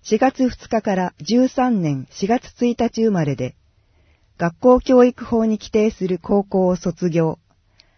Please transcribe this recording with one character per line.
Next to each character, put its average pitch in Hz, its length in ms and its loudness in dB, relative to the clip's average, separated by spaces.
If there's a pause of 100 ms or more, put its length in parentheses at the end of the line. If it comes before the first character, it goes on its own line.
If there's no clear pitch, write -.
四 214 160 -2
月 262 320 0
二 - 180 -14
日 220 140 -2
か 196 140 -2
ら 185 240 -4
十 240 280 0
三 247 360 -2
年 139 260 -4
四 - 160 -6
月 226 220 -2 (180)
一 240 100 0
日 226 280 -4
生 220 80 2
ま 175 120 -2
れ 139 120 -2
で、 123 200 -8 (840)
学 170 180 -4
校 254 220 4
教 247 240 4
育 247 220 0
法 226 200 -2
に 214 140 -2
規 - 100 -18
定 220 220 0
す 185 160 -6
る 175 100 -2
高 202 260 -2
校 185 240 0
を 180 80 0
卒 175 360 -4
業。 160 260 -2 (600)